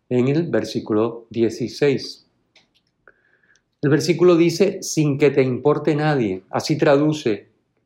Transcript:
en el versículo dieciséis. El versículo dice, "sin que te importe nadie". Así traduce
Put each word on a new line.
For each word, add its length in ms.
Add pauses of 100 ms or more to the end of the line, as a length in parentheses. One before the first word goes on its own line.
en 180
el 220
versículo 800
dieciséis. 1000 (1500)
El 80
versículo 480
dice, 440
"sin 360
que 120
te 140
importe 520
nadie". 540
Así 280
traduce 720 (360)